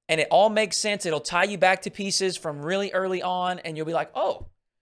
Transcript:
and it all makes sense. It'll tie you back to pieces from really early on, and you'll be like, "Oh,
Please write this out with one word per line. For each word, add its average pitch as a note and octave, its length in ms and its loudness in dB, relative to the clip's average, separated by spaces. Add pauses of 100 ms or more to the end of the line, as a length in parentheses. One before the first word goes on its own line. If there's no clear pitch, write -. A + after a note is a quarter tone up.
and D#3+ 140 2
it C#3+ 80 0
all F#3+ 200 8
makes G#3+ 280 0
sense. G#3 280 -2
It'll D#3 140 0
tie F3 260 0
you G3+ 120 -2
back F#3 260 4
to G3+ 60 -8
pieces F#3+ 480 -2
from D3 240 -8
really F#3+ 320 -2
early F#3 300 -2
on, F3+ 360 -2
and D#3+ 160 -8
you'll D#3 120 -6
be E3 60 -2
like, D3+ 200 -2
"Oh, - 320 -2 (360)